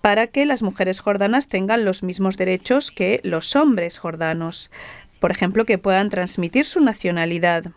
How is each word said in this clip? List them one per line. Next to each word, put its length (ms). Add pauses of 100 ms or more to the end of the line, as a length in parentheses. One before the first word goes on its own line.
para 280
que 180
las 160
mujeres 380
jordanas 480
tengan 360
los 200
mismos 320
derechos 560
que 320
los 320
hombres 420
jordanos. 720 (480)
Por 120
ejemplo, 340
que 140
puedan 320
transmitir 560
su 120
nacionalidad 1000